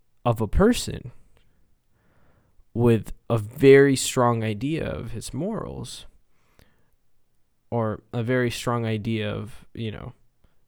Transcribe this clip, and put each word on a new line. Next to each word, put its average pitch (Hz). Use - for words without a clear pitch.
of 113
a 110
person -
with 117
a 113
very 135
strong 120
idea 117
of -
his -
morals, 139
or 113
a 120
very 123
strong 120
idea 110
of, 107
you 117
know, -